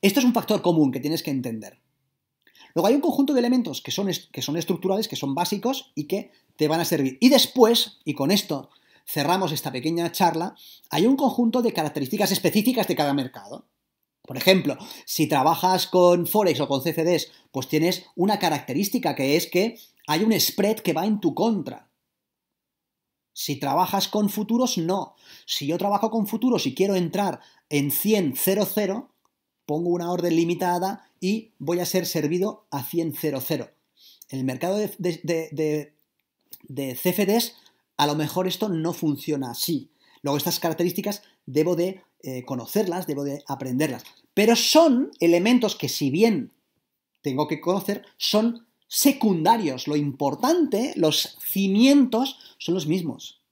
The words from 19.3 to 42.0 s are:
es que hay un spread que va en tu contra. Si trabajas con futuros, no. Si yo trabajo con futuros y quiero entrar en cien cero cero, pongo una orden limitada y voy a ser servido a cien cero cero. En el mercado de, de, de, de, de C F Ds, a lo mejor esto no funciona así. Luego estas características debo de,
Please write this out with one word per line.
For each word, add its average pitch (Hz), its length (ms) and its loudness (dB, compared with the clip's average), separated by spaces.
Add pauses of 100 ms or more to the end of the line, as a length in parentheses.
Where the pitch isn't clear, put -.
es 170 100 0
que 214 320 0 (280)
hay 156 160 0
un 220 160 4
spread 208 420 0
que 170 120 -2
va 160 140 -2
en 214 140 0
tu 151 140 0
contra. 180 540 -2 (1400)
Si - 240 -8
trabajas 175 520 -2
con 208 200 0
futuros, 233 480 -2
no. 180 380 -4 (320)
Si - 200 -6
yo 165 120 -2
trabajo 202 320 0
con 220 160 -2
futuros 226 400 0
y - 80 -4
quiero 196 200 0
entrar 180 460 -2 (300)
en 143 200 0
cien 190 460 0
cero 196 340 0
cero, 208 440 -4 (500)
pongo 165 240 -4
una 170 240 -2
orden 175 240 0
limitada 175 720 -2 (120)
y 208 380 -4
voy 170 220 -2
a 170 60 -4
ser 180 180 0
servido 175 640 -2
a 139 140 -6
cien 165 340 -4
cero 139 220 -4
cero. 127 300 -6 (580)
En 135 120 -8
el 127 40 -4
mercado 170 320 -2
de, 214 220 -4
de, 165 240 -4
de, 160 300 -4
de, 151 420 -4 (720)
de 131 320 -8
C - 140 0
F 196 140 0
Ds, 220 300 0 (420)
a 147 100 2
lo 147 80 0
mejor 156 320 -2
esto 185 220 -4
no 165 240 -2
funciona 143 580 -4
así. 139 400 -6 (320)
Luego 143 140 -2
estas 170 240 -2
características 175 640 -2 (240)
debo 156 300 2
de, 185 260 -4 (200)